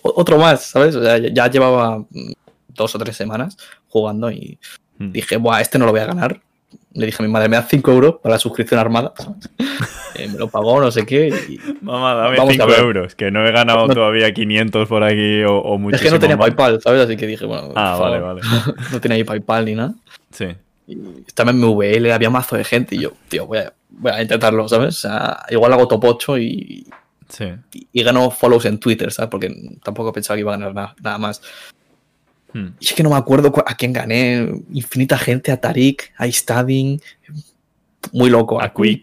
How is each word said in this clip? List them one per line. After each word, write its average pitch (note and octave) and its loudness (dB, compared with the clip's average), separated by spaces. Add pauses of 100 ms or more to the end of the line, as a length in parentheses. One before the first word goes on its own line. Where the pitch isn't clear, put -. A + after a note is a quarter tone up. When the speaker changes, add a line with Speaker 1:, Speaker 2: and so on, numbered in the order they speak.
Speaker 1:
o-, - -2
otro E3+ 4
más", D#3+ 4
¿sabes? D3 2
O A#2 -2
sea, A#2 4
ya, A#2 -2
ya A#2+ 2
llevaba, B2 2
mm, - -16 (380)
dos - -6
o G#2 -8
tres A2+ -8
semanas A2 -8 (320)
jugando G#2+ -2
y - -16 (420)
Speaker 2:
Hmm. G2 -10
Speaker 1:
dije, A2 -6
"Buah, A2+ 2
este - -2
no B2+ 4
lo A2 4
voy A2 2
a A2 -4
ganar". F3 -4 (520)
Le A2 -4
dije A2 -6
a A2 -2
mi G#2+ -2
madre, A2 2
"Me A2+ 4
das A#2 -2
cinco C#3 4
euros C3+ 6
para A2+ 0
la G#2 0
suscripción A#2 -2
a - 2
Armada", A#2 -2
¿sabes? - -16
Speaker 2:
<laughs> C#4 -8 (120)
Speaker 1:
Eh, - -10
me G2+ -10
lo G#2+ -4
pagó, A2+ 2
no B2+ 4
sé A2 -2
qué, D3 2
y E2 -6 (260)
Speaker 2:
"Mamá, B2+ -2
dame A#2+ 2
Speaker 1:
vamos C3+ 4
Speaker 2:
cinco B2+ 4
Speaker 1:
a A2 4
ver. A#2 6
Speaker 2:
euros, G2+ 0
que G2+ -4
no G#2+ 0
he A2+ 4
ganado A2+ 4
Speaker 1:
No B2+ 2
Speaker 2:
todavía A2 2
quinientos G#2+ 0
por G#2+ 2
aquí G#2+ 2
o, G2+ 4
o G#2 -2
Speaker 1:
Es - -2
que - -
no - -4 (120)
Speaker 2:
muchísimo D#3 2
Speaker 1:
tenía D#3 4
Speaker 2:
más". A2 4
Speaker 1:
PayPal, A#2 2
¿sabes? B2+ 4
Así A2+ 0
que G#2+ -6
dije, G#2+ -8
"Bueno, C#2+ -10
Speaker 2:
Ah, F#2 0
Speaker 1:
por F2+ 0
Speaker 2:
vale, F2 -2
Speaker 1:
favor". F2+ -8
Speaker 2:
vale. - -
Speaker 1:
<laughs> A#2 -4
No B2 -8
tenía A2+ 0
ni A2+ 0
PayPal A2 -2
ni G#2+ -4
nada. B2+ -4 (380)
Speaker 2:
Sí. F#2+ -10 (400)
Speaker 1:
Y - -16 (300)
estaba A#2+ 0
en B2+ 2
M A#2+ 4
V G#2 4
L, A#2 2
había A2+ 2
mazo B2+ -2
de A2 -2
gente A#2+ -2
y - -4
yo, D2 -6 (180)
"Tío, - -6
voy A2 -4
a, - -8 (180)
voy A#2+ -4
a G#2+ -4
intentarlo", A2 0
¿sabes? A#2 2
O - -10
sea, - -6
igual A#2 4
hago B2 4
top A2 0
ocho A#2+ 0
y, - -8 (420)
Speaker 2:
Sí. F#2+ -12 (200)
Speaker 1:
y, - -20
y A#2+ 0
gano B2 4
follows A#2+ 4
en G#2+ -2
Twitter, G#2+ -2
¿sabes? A2+ -6
Porque - -8 (300)
tampoco A2 -8
pensaba G#2 -6
que G#2 -4
iba G#2 -4
a - -8
ganar G2+ -10
na-, G2+ -12
nada G2+ -8
más. G#2+ -8 (1120)
Speaker 2:
Hmm. G2 -10 (100)
Speaker 1:
Y - -14
es - -4
que E3 2
no D3+ 4
me C#3 4
acuerdo C3+ 4
cu-, C#3+ 2
a - -6
quién B2 -4
gané, A#2+ -2 (240)
infinita C3 -2
gente, B2+ -2
a B2+ 0
Tarik, B2+ 0
a A#2+ -4
Istadin, C3+ -2 (1120)
muy B2 4
loco. A2+ 2
Speaker 2:
A G#2 -2
Speaker 1:
A - -10
Quick. - 0